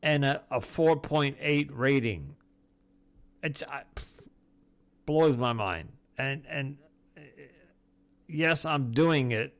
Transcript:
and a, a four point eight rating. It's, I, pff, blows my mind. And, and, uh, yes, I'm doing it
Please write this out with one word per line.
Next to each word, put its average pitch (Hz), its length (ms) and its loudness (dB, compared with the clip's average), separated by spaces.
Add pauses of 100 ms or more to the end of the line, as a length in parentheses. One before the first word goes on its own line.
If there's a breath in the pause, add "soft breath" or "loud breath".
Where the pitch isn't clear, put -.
and 151 200 2
a, 139 180 0 (100)
a 123 100 -2
four 160 340 2
point 147 460 -2
eight 147 320 0
rating. 117 600 0 (1080)
It's, 151 200 -8
I, 139 180 -12 (140)
pff, - 80 -14 (1040)
blows 156 280 4
my 120 160 0
mind. 95 380 -4 (300)
And, 135 280 -4
and, 139 300 -8 (400)
uh, 156 40 -20 (1040)
yes, 160 380 0
I'm 143 260 0
doing 143 400 4
it 110 280 -4